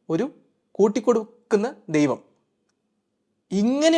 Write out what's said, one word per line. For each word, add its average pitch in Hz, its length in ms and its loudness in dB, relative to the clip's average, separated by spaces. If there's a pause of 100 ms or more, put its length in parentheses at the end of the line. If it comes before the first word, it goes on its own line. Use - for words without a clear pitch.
ഒരു 165 160 -2 (520)
കൂട്ടിക്കൊടുക്കുന്ന 220 1000 -2 (140)
ദൈവം. 147 300 0 (1300)
ഇങ്ങനെ 277 460 2